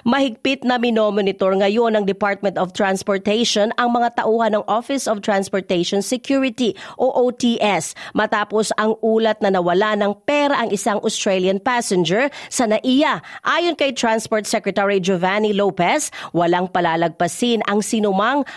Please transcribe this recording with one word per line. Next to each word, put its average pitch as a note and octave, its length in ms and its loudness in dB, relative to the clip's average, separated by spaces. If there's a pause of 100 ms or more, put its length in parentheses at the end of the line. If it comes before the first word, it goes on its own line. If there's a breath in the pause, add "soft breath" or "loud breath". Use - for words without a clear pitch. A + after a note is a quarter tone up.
mahigpit C4+ 560 0
na B3 160 0
minomonitor G#3 800 0
ngayon A3 400 2
ng G#3 80 0
Department G3 500 -2
of F3+ 160 -2
Transportation G#3 1000 0
ang A#3+ 160 0
mga A#3+ 320 0
tauhan A3 320 2
ng G#3 160 -2
Office A#3+ 400 -2
of G#3 100 -2
Transportation G3 800 -2
Security B3+ 760 -2 (160 loud breath)
o B3+ 160 0
O B3 240 0
T A#3 240 0
S F#3+ 340 0 (220 loud breath)
matapos G#3+ 640 0
ang G#3+ 240 0
ulat A3 400 2
na G3+ 80 2
nawala F#3+ 480 2
ng G3+ 160 0 (100)
pera C#4+ 380 0
ang A3+ 80 -4
isang G3+ 320 -2
Australian F#3+ 560 0
passenger G#3+ 720 0 (180 loud breath)
sa A#3 220 0
naia. B3+ 480 2 (260 loud breath)
Ayon E4 300 0
kay C#4 180 -2
Transport A3 540 0
Secretary G3+ 560 0
Giovanni F#3+ 500 0
Lopez, G3+ 640 0 (180 loud breath)
walang F3 380 2
palalagpasin F3 960 0
ang G#3 160 0
sinumang G#3+ 640 0 (100)